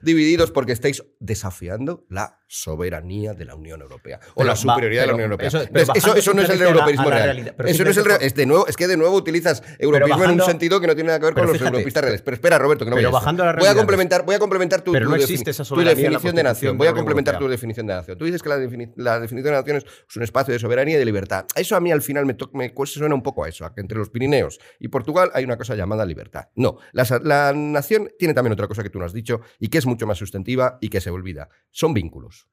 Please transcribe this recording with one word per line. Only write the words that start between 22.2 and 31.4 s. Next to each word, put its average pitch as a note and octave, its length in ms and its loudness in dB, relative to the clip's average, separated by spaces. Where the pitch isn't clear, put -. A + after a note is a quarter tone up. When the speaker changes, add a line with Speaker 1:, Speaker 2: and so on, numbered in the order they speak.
Speaker 1:
me C3 80 0
to-, B2 200 -10
me B2+ 200 -6
cuesta, C#3 260 -8
suena D3+ 160 0
un B2+ 80 -4
poco B2+ 220 -6
a D#2 40 -10
eso, D#2+ 160 -14
a E2 80 -14
que - 80 -12
entre G#2+ 160 -8
los G#2+ 120 -6
Pirineos A#2+ 500 0
y - 100 -10
Portugal D#3 440 0
hay C3 120 -2
una A#2+ 120 -4
cosa A2 180 -8
llamada G#2 300 -2
libertad. - 500 -12
No, - 220 0
la - 140 0
sa-, A#2+ 180 0
la C#3+ 300 2
nación D3 680 -2
tiene D#3+ 140 0
también B2 200 2
otra G#2 140 -4
cosa G#2 160 -8
que G2+ 60 -10
tú F#2+ 100 -10
no F2 60 -6
has F2 80 -10
dicho A2+ 280 -6
y A2+ 100 -6
que D#3+ 80 0
es C#3+ 80 0
mucho A#2 220 -2
más G#2 100 -2
sustantiva A#2+ 640 -4
y A2 80 -6
que G2 120 -2
se F2 80 -10
olvida. F2 400 -10